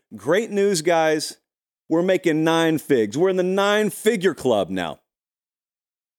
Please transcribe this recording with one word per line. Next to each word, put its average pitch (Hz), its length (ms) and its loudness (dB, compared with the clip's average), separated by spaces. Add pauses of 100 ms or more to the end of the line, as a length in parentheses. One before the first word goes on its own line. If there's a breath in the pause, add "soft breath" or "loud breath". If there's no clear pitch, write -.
(140)
'Great 160 360 -2
news, 196 320 0
guys. 160 560 0 (500)
We're 165 140 0
making 175 420 0
nine 165 340 2
figs. 110 380 0
We're 180 120 2
in 185 80 0
the 185 60 0
nine-figure 202 920 0
club 101 360 0
now.'" 87 300 -6 (1200)